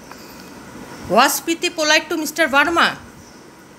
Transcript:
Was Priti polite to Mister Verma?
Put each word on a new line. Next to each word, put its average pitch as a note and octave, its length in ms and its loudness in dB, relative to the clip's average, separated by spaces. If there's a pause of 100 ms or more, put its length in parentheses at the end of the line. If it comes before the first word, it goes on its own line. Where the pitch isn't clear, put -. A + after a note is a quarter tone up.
(1080)
Was B3+ 320 2
Priti E4 320 -4
polite D#4 360 0
to E4+ 80 -4
Mister D#4+ 300 -2
Verma? C#4+ 500 2 (800)